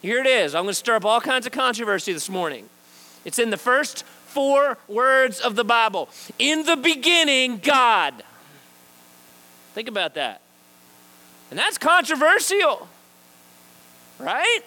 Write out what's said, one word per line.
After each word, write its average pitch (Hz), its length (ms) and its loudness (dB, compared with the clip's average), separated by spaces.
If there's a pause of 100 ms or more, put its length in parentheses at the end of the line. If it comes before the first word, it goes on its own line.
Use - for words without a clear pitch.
Here 226 180 -2
it 262 60 -2
is. 190 280 2
I'm 175 100 -2
gonna 202 100 -6
stir 233 220 0
up 196 100 -2
all 226 160 2
kinds 254 240 -2
of 247 60 -10
controversy 220 600 -2
this 226 160 -8
morning. 151 400 -6 (560)
It's 175 140 -6
in 233 100 0
the 208 80 -2
first 254 480 -2 (220)
four 277 500 0 (100)
words 254 540 2
of 220 160 -2
the 233 80 0
Bible. 214 460 0 (280)
"In 311 260 0
the 330 120 2
beginning, 277 840 2
God." 214 640 2 (1500)
Think 220 140 -10
about 190 260 -4
that. 120 280 -6 (1080)
And 151 80 -8
that's 381 200 -2
controversial, 320 1080 2 (1300)
right? 339 480 -2